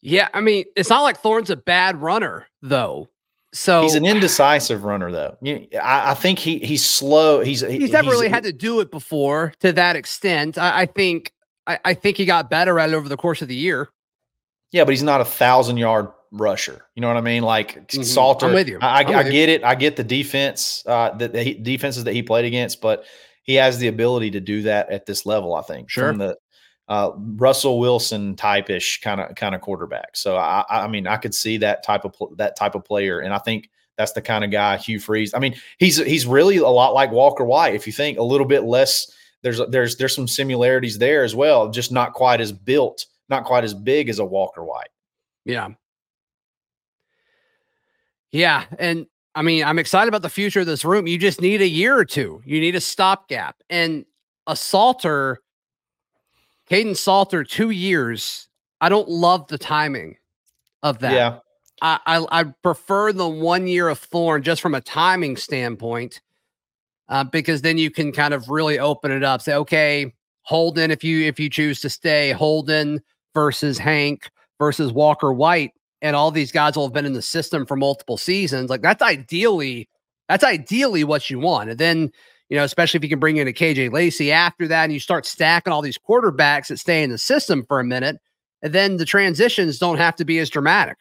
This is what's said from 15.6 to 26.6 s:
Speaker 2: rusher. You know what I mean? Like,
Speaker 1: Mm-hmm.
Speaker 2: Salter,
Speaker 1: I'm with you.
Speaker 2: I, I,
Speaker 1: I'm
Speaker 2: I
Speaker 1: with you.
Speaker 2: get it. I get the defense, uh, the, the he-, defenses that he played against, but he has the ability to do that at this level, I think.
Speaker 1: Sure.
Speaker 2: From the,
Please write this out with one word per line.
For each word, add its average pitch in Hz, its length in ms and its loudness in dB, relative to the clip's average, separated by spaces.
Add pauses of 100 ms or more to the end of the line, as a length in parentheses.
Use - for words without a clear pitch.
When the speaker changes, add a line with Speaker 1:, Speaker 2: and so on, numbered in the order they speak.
Speaker 2:
rusher. 101 640 -4
You 117 80 -8
know 120 60 0
what 120 100 2
I - 20 0
mean? 117 220 0
Like, 110 460 -2
Speaker 1:
Mm-hmm. 139 140 -6
Speaker 2:
Salter, 131 440 4
Speaker 1:
I'm 127 80 4
with 185 140 2
you. 95 120 -10
Speaker 2:
I, 127 60 0
I, 135 140 4
Speaker 1:
I'm 143 100 2
Speaker 2:
I 139 80 2
Speaker 1:
with 139 80 4
you. 139 60 -2
Speaker 2:
get 156 180 4
it. 160 140 2
I 127 100 4
get 143 220 0
the 127 80 -4
defense, 135 800 -4
uh, 117 240 0
the, 113 180 -6
the 117 160 -4
he-, 135 100 -4
defenses 123 500 -6
that 110 100 -4
he 120 80 -2
played 120 240 0
against, 120 340 -4
but 110 240 -2 (400)
he 131 120 0
has 131 220 4
the 120 100 0
ability 113 440 0
to 98 80 -6
do 104 220 -4
that 104 280 0
at 98 160 -8
this 98 200 -8
level, 98 280 -2
I 76 80 -4
think. 71 280 -14
Speaker 1:
Sure. 131 180 -2
Speaker 2:
From 113 100 -4
the, 98 200 -6 (500)